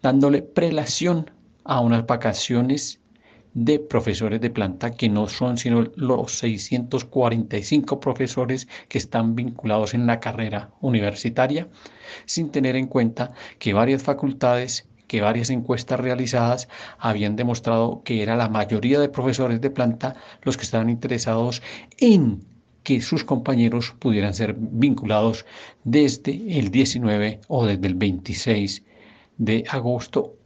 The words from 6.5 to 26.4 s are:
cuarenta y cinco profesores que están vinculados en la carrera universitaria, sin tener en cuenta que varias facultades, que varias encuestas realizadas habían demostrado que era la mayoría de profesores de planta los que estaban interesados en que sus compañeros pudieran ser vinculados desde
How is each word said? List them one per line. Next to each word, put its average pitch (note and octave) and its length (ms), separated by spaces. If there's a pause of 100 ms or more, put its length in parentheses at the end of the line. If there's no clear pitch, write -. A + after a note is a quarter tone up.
cuarenta A#2 520
y G2+ 60
cinco C#3+ 380
profesores B2+ 680 (200)
que - 100
están A2+ 380
vinculados A2 580
en A#2+ 120
la A#2 120
carrera A2 520 (100)
universitaria, B2+ 880 (580)
sin D#3+ 240
tener C3 240
en C3 140
cuenta A#2+ 440 (280)
que - 120
varias B2 300
facultades, C3 880 (180)
que A2 160
varias A#2 280
encuestas B2 480
realizadas B2 720 (300)
habían G#2 380
demostrado A#2 680
que A2+ 180
era A2 140
la A#2+ 120
mayoría A2 520
de C#3+ 80
profesores C3 520
de C#3 100
planta B2 460 (260)
los C3+ 140
que - 80
estaban A2+ 260
interesados A#2+ 720 (360)
en E3 460 (440)
que B2 140
sus D#3 200
compañeros A#2+ 760
pudieran G#2 340
ser G#2 260
vinculados A2+ 840 (400)
desde D3 720